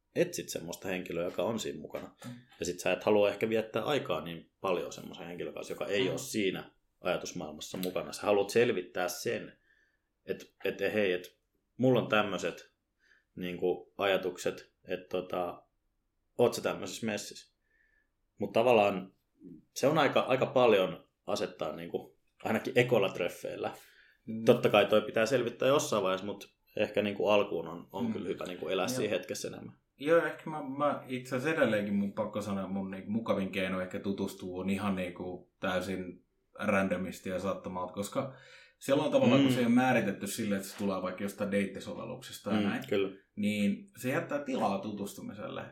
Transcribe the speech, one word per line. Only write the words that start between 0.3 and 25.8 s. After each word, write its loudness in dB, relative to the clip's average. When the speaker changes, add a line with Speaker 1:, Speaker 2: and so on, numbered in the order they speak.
Speaker 1:
semmoista -10
henkilöä, -4
joka -4
on -2
siinä -8
mukana. -12
Speaker 2:
Mm. -14
Speaker 1:
Ja -4
sit -4
sä 0
et -2
halua 6
ehkä -2
viettää -2
aikaa -2
niin -12
paljon -2
semmoisen -14
henkilön -8
kanssa, -8
joka -6
ei 0
Speaker 2:
Mm. 2
Speaker 1:
ole -4
siinä -2
ajatusmaailmassa -4
mukana. -4
Sä -10
haluat 4
selvittää 2
sen, -6
että -6
et, -2
hei, 2
et -8
mulla 4
on -2
tämmöset 0
niinku -4
ajatukset, -2
että -6
tota, -6
oot 6
sä -6
tämmöisessä -4
messissä? -8
Mut -6
tavallaan 6
se 2
on 4
aika, 6
aika 2
paljon 4
asettaa -4
niinku, -8
ainakin 0
ekolla 6
treffeillä. -6
Speaker 2:
Mm. -6
Speaker 1:
Totta 6
kai 6
toi 4
pitää 0
selvittää 0
jossain 2